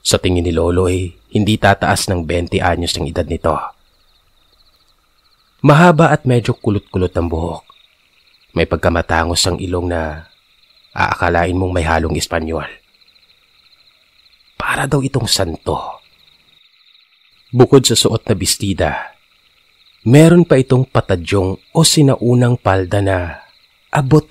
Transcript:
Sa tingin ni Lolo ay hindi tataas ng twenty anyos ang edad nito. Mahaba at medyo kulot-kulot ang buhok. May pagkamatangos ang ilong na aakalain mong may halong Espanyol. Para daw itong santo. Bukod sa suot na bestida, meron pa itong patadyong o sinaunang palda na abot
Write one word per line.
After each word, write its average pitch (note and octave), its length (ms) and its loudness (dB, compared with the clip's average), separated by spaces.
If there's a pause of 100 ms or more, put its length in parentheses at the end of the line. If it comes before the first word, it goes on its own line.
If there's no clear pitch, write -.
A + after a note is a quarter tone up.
Sa - 160 0
tingin F2+ 240 0
ni F2 80 -2
Lolo F2 360 0
ay F2+ 280 -4 (160)
hindi G#2+ 240 0
tataas G2 560 0
ng E2+ 160 -4
twenty F2 320 -2
anyos E2+ 360 -2
ang E2+ 120 -6
edad E2 160 -4
nito. D#2 320 -4 (2000)
Mahaba D#3 460 6
at D3+ 180 0
medyo A#2+ 300 0
kulot-kulot F#2+ 580 -2
ang E2+ 140 -2
buhok. E2 340 -6 (880)
May E2 160 0
pagkamatangos E2+ 760 0
ang F2 160 -2
ilong F2+ 260 -4
na D#2+ 380 -6 (680)
aakalain F2 640 -2
mong F#2 160 -2
may E2+ 140 -2
halong D#2+ 320 -2
Espanyol. D#2+ 500 -6 (1900)
Para C3+ 280 -6
daw C#3 160 -2
itong B2+ 300 -4
santo. - 720 -6 (1500)
Bukod B2 320 4
sa - 80 0
suot A2 320 -2
na - 80 -4
bestida, F#2 580 -2 (1160)
meron E3 400 6
pa C#3+ 80 4
itong B2+ 320 2
patadyong F#2+ 720 -2 (160)
o E3 80 2
sinaunang B2 720 2
palda F#2+ 480 0
na F#2+ 140 0 (760)
abot D3 380 2